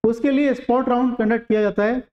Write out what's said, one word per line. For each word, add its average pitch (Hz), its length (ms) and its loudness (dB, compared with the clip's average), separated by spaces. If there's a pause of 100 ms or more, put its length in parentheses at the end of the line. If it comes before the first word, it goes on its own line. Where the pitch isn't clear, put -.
उसके 233 240 0
लिए 277 240 2
spot 254 340 -2
round 247 280 0
conduct 226 320 -2
किया 214 140 2
जाता 202 220 0
है 247 280 -4